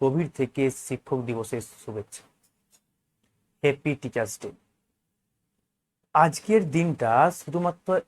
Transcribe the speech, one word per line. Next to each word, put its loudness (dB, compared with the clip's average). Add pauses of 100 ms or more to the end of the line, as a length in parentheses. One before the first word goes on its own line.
গভীর 0
থেকে -2
শিক্ষক -6
দিবসের -6
শুভেচ্ছা। -14 (1400)
হ্যাপি 0
টিচার্স -6
ডে। -10 (1600)
আজকের 4
দিনটা 2
শুধুমাত্র -4